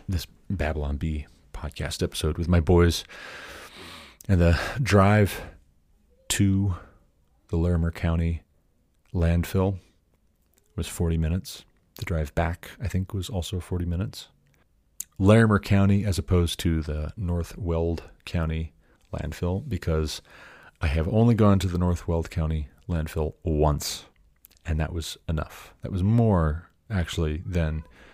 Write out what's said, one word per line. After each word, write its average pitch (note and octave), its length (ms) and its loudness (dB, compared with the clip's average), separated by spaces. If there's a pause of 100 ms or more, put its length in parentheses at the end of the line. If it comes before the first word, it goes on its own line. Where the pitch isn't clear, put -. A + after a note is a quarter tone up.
this F2+ 180 -4 (240)
Babylon D2 460 -2
Bee D2+ 300 -4 (260)
podcast - 500 -8
episode D#2+ 360 -2
with D#2+ 100 -2
my E2+ 100 4
boys E2+ 460 4 (1200)
and F#2 120 4
the E2+ 180 6 (240)
drive G2+ 600 4 (880)
to G2 440 2 (760)
the E2+ 80 -4
Larimer E2 360 2
County E2 500 -2 (720)
landfill F2 640 0 (960)
was E2+ 140 -6
forty E2 280 -2
minutes. D#2+ 480 -2 (340)
The - 60 -10
drive D#2 300 -4
back, E2+ 380 -4 (100)
I G2 60 -4
think, F#2 260 -4
was F#2 160 -6
also F2+ 300 -4
forty F2 240 -4
minutes. E2+ 420 -4 (920)
Larimer G#2+ 440 6
County G2 440 4
as G2 140 0
opposed F2 400 0
to D#2+ 240 0
the D2+ 340 -6
North F2 400 -4
Weld E2+ 460 -2 (220)
County D#2+ 480 -2 (400)
landfill, F2 560 -4
because D#2 520 -2 (600)
I D#2 80 -2
have D#2 180 0
only A2+ 300 4
gone G2+ 240 6
to F#2 80 -2
the F2 100 -2
North F2 300 0
Weld E2 220 -2
County D#2 380 -2 (200)
landfill D#2 460 -2 (100)
once, D2+ 600 0 (600)
and D#2+ 140 -2
that D#2 120 -4
was E2+ 240 -8 (120)
enough. - 440 -8 (100)
That - 100 -8
was F#2 100 -2
more, F#2+ 640 2 (220)
actually, E2 560 -2
than D#2+ 380 -2 (300)